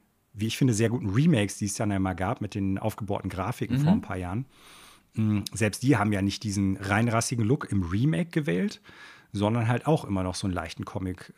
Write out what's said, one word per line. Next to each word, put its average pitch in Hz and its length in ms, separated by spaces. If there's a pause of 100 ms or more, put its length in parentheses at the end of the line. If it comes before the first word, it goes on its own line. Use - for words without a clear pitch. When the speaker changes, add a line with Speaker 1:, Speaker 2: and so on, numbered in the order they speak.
(360)
Speaker 1:
wie 107 120
ich 113 100
finde, 131 160
sehr 107 160
guten 113 200
Remakes, 113 480
die 107 80
es 98 100
dann 107 160
ja 98 80
mal 95 140
gab 95 280
mit 107 140
den 98 220
aufgebohrten 104 520
Grafiken 104 480
Speaker 2:
Mhm. 135 60
Speaker 1:
vor 156 100
ein - 80
paar 95 160
Jahren. 92 280 (680)
Mm, 107 260 (140)
selbst 107 300
die 131 140
haben 104 140
ja 98 100
nicht 98 220
diesen 98 340
reinrassigen 113 680
Look 127 260
im 101 120
Remake 151 480
gewählt, 170 500 (500)
sondern 110 360
halt 120 200
auch 151 180
immer 98 180
noch 92 120
so - 120
einen 90 60
leichten 82 320
Comic-, 92 520